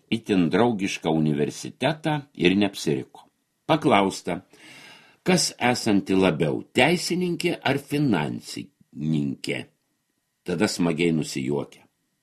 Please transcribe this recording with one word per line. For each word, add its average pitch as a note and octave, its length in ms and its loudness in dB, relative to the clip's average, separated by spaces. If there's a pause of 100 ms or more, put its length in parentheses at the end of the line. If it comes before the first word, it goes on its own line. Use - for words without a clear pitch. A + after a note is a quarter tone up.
(120)
itin G2 400 2
draugišką G2 580 0
universitetą D#2+ 1300 -2
ir F2 240 4
neapsiriko. - 640 -4 (420)
Paklausta, G2 760 0 (800)
kas F3+ 320 2
esanti A2+ 580 2
labiau, D#2+ 460 2 (160)
teisininkė E3+ 880 0
ar C#3 160 0
finansininkė? D2+ 1800 -4 (840)
Tada F2+ 240 0
smagiai E2+ 480 0
nusijuokia. C#2 680 -6 (400)